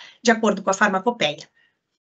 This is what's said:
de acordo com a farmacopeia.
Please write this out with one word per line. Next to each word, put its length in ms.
de 60
acordo 320
com 80
a 40
farmacopeia. 760